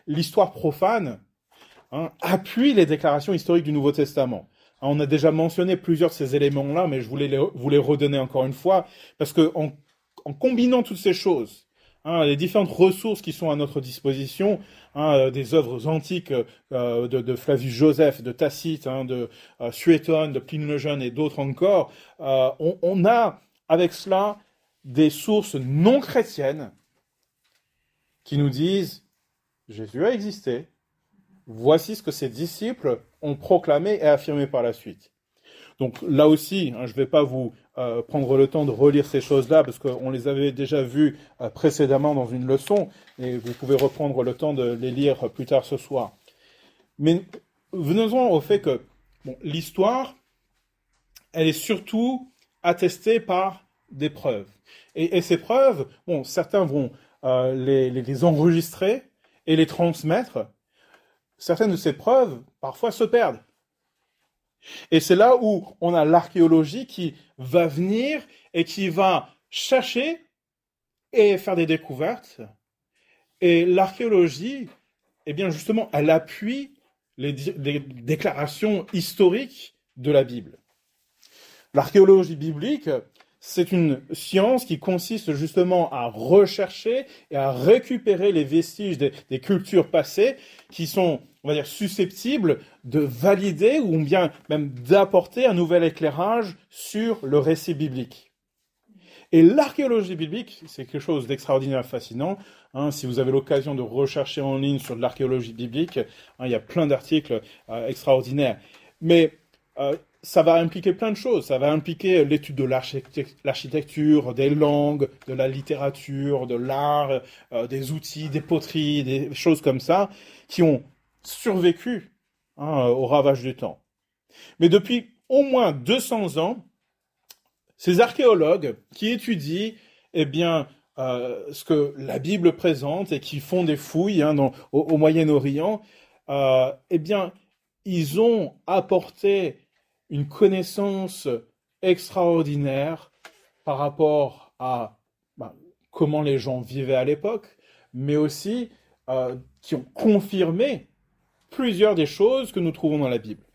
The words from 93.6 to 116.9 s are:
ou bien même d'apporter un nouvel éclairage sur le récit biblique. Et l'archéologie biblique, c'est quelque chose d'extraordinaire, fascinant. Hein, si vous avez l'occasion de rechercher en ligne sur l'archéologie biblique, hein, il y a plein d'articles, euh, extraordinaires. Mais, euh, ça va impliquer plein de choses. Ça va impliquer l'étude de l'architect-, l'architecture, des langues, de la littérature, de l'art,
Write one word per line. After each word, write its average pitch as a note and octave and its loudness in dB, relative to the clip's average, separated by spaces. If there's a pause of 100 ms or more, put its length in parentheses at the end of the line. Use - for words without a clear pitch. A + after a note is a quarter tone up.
ou E3 0
bien E3 0 (160)
même D3+ -2
d'apporter F#3 2
un A3+ 4
nouvel F3 2
éclairage E3+ -2 (140)
sur A3 -6
le C#3 2
récit D#3+ 0
biblique. C3 -8 (1000)
Et D#3+ 8
l'archéologie A#3 4
biblique, E3 -10
c'est - -14
quelque D3 -10
chose C#3+ -2
d'extraordinaire, C3+ -2
fascinant. C3+ -8 (360)
Hein, C#3+ -4
si C#3+ -8
vous B2 -4
avez C3 0
l'occasion C#3 0
de B2+ -6
rechercher C3+ -4
en C3+ -4
ligne C#3 -2
sur B2+ -10
l'archéologie B2 -4
biblique, B2 -6
hein, - -10
il B2 -4
y A#2 0
a A2 -2
plein D#3+ -2
d'articles, C#3 -2 (260)
euh, A2+ -8
extraordinaires. C3 0 (440)
Mais, E3 4 (420)
euh, C#3+ -2 (280)
ça - 4
va E3 6
impliquer E3+ 0
plein A3 -2
de G3+ -6
choses. A3 -2
Ça C3+ 0
va C#3 2
impliquer E3 0
l'étude D3 -2
de C3+ -2
l'architect-, C3 -6
l'architecture, D3 0
des C3+ 2
langues, D3 2 (180)
de C3 -8
la C3 0
littérature, C#3 -4
de A#2+ -4
l'art, C3+ -2 (300)